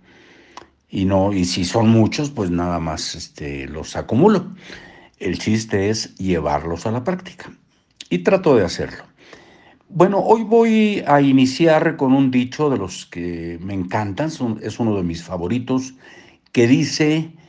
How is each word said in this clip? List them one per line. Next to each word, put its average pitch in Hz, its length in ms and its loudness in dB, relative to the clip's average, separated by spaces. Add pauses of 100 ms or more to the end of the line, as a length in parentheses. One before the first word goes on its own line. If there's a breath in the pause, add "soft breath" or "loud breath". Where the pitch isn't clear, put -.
(880 loud breath)
Y 95 160 -2
no, 98 260 2
y 92 140 0
si 92 200 -2
son 113 220 2
muchos, 113 440 4
pues 95 180 -4
nada 87 300 -2
más, 78 340 -6
este, 71 540 -12
los 71 280 -12
acumulo. 147 600 2 (640 loud breath)
El - 180 -4
chiste 107 520 -2
es - 260 -6
llevarlos 82 720 -2
a 110 40 -2
la 123 120 -4
práctica. - 480 -8 (580)
Y 87 100 -2
trato 165 360 2
de 98 100 4
hacerlo. - 380 -8 (840 soft breath)
Bueno, 190 320 2
hoy 220 240 4
voy 220 640 4
a 143 140 6
iniciar 151 760 4
con 131 180 2
un 139 180 4
dicho 127 380 0
de 123 80 0
los 95 280 -10
que 85 560 -10
me 98 120 -10
encantan, 101 580 -4
son, 113 300 -6
es 107 180 -8
uno 113 160 0
de 92 80 -2
mis 82 200 -6
favoritos, 117 680 -4 (580 loud breath)
que 120 160 4
dice, 156 680 2 (160 loud breath)